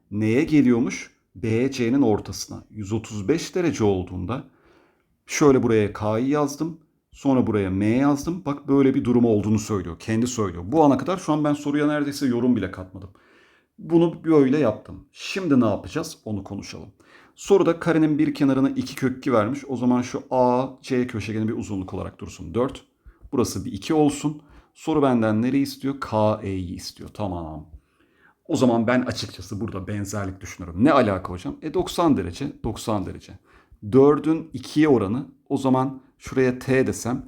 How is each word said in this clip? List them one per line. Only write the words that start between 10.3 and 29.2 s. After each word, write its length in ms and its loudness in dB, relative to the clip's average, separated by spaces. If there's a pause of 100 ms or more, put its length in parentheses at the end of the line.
Bu 160 4
ana 140 6
kadar 200 -2
şu 160 -2
an 100 0
ben 100 2
soruya 340 -2
neredeyse 380 -2
yorum 300 2
bile 160 -4
katmadım. 380 -14 (680)
Bunu 440 2
böyle 340 4
yaptım. 540 -2
Şimdi 480 0
ne 60 4
yapacağız? 600 -4
Onu 180 -6
konuşalım. 460 -14 (460)
Soruda 440 2
karenin 400 2
bir 140 0
kenarına 360 2
iki 260 -6
kök 220 -2
iki 160 -2
vermiş. 340 2
O 100 -6
zaman 240 2
şu 300 -8
A 360 2 (140)
C 260 -2
köşegeni 400 -4
bir 100 -4
uzunluk 360 -8
olarak 260 -8
dursun. 340 -14
Dört. 320 -4 (460)
Burası 340 -2
bir 60 -8
iki 220 -6
olsun. 480 2 (320)
Soru 280 0
benden 400 2
nereyi 220 2
istiyor? 360 -6
K 440 0
E'yi 320 -6
istiyor. 380 -14
Tamam. 560 -8 (800)
O 80 -2
zaman 320 2
ben 140 2
açıkçası 600 -8